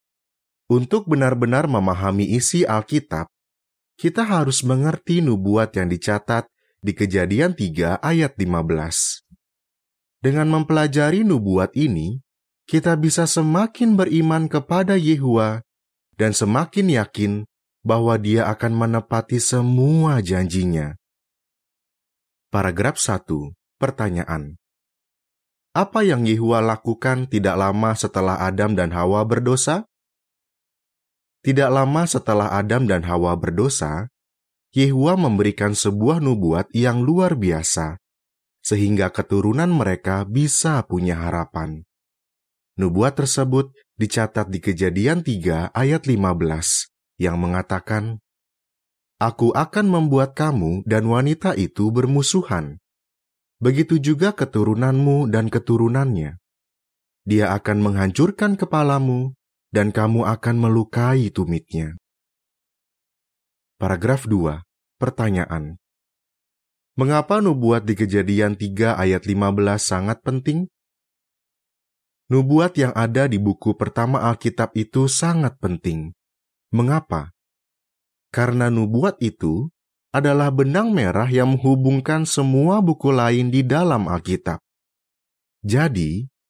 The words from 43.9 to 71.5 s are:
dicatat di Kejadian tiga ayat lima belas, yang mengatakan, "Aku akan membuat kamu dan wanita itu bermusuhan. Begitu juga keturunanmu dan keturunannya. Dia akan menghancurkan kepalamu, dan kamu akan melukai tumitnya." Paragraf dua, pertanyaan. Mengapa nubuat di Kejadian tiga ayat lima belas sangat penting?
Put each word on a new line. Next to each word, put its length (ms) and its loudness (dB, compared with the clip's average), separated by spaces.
dicatat 480 -2
di 160 -8
Kejadian 560 0
tiga 560 -2
ayat 320 0
lima 240 2
belas, 560 -2
yang 160 -2
mengatakan, 840 -4
"Aku 320 0
akan 400 0
membuat 400 2
kamu 560 -2
dan 160 2
wanita 480 0
itu 400 -2
bermusuhan. 880 -2
Begitu 400 2
juga 400 0
keturunanmu 960 0
dan 160 0
keturunannya. 880 0
Dia 320 2
akan 240 -2
menghancurkan 800 0
kepalamu, 720 0
dan 240 0
kamu 320 2
akan 320 -2
melukai 720 2
tumitnya." 640 -4
Paragraf 480 -2
dua, 320 0
pertanyaan. 800 -4
Mengapa 400 2
nubuat 480 2
di 80 0
Kejadian 640 0
tiga 400 -2
ayat 240 0
lima 240 0
belas 400 0
sangat 320 -2
penting? 480 -4